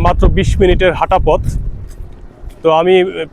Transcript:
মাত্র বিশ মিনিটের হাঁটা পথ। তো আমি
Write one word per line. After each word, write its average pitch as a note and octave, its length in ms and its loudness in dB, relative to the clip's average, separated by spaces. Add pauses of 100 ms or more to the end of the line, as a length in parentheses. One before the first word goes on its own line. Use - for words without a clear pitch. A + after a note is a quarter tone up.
মাত্র F3+ 220 2
বিশ F3 220 0 (100)
মিনিটের F3+ 340 2
হাঁটা E3+ 320 0
পথ। D#3 180 0 (1160)
তো D#3+ 100 -2
আমি F3 240 4 (380)